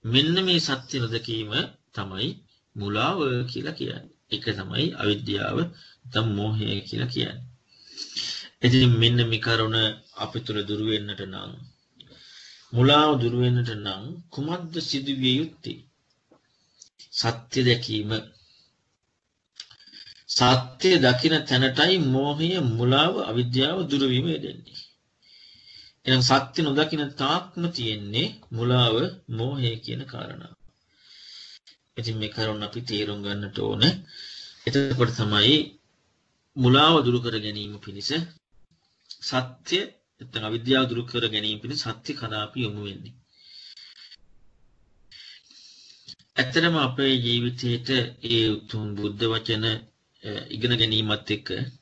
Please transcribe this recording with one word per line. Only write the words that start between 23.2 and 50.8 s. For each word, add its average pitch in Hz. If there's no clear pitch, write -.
අවිද්‍යාව 123
දුරු 139
වීම 127
යෙදෙන්නේ. -
එහෙනම් 131
සත්‍ය -
නොදකින 151
තාක්ම 170
තියෙන්නේ 110
මුලාව, 120
මෝහය 123
කියන 117
කාරණා. -
ඉතින් 113
මේ 107
කරුණ 107
අපි 107
තේරුම් 104
ගන්නට 101
ඕන. 104
එතකොට 127
තමයි 107
මුලාව 139
දුරු 120
කර 117
ගැනීම 104
පිණිස 101
සත්‍ය, -
නැත්නම් 113
අවිද්‍යාව 117
දුරු 120
කර 120
ගැනීම 107
පිණිස 139
සත්‍ය -
කරා 110
අපි 104
යොමු 104
වෙන්නේ. 101
ඇත්තටම 160
අපේ 135
ජීවිතයේට 120
ඒ 117
උතුම් 107
බුද්ධ 104
වචන, 113
අ, 107
ඉගෙන 120
ගැනීමත් 110